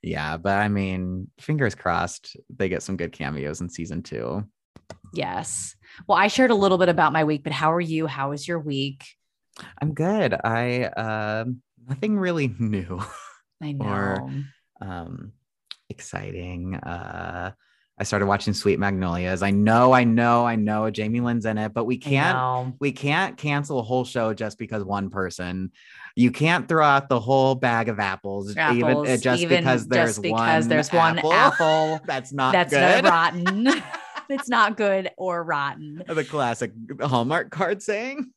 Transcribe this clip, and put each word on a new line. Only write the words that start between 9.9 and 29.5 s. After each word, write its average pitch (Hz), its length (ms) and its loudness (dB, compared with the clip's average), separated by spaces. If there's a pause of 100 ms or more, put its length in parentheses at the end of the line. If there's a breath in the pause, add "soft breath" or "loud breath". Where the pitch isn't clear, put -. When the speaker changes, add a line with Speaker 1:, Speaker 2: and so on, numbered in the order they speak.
Speaker 1:
good. 170 400 0
I, 120 520 -2
um, 110 760 -4 (260)
nothing 202 300 -2
really 170 300 0
<laughs> 101 120 -6
new 98 400 -2 (600 loud breath)
Speaker 2:
I 147 120 -8
know. 135 120 -6
Speaker 1:
or, 98 460 -2 (500 loud breath)
um, 87 520 -12 (560)
exciting. 90 840 -10
Uh, 87 760 -10 (460)
I 107 60 -6
started 101 220 2
watching 101 300 2
Sweet - 240 2
Magnolias. 92 640 0
I 101 80 2
know, 113 420 6
I 127 120 6
know, 120 420 4
I 117 80 0
know 107 340 0
Jamie 107 320 -4
Lynn's 120 240 -2
in 110 140 -2
it, 107 140 -4
but 117 100 -2
we 123 120 0
Speaker 2:
I 127 40 -10
Speaker 1:
can't, 139 380 0
Speaker 2:
know. 127 420 -2
Speaker 1:
we 143 120 0
can't 147 460 -2
cancel 143 420 -2
a 117 40 -4
whole 123 220 -2
show 113 280 -2
just 107 240 -8
because 110 260 -6
one 98 280 -4
person. 92 600 -6 (440 loud breath)
You 120 160 4
can't 160 360 0
throw 160 160 4
out 139 260 4
the 123 100 4
whole 135 340 4
bag 117 360 0
of 104 100 -4
apples, 98 520 -4
even, 123 320 2
uh, - 60 2
Speaker 2:
Apples, 143 320 2
Speaker 1:
just 127 220 2
Speaker 2:
even 170 200 2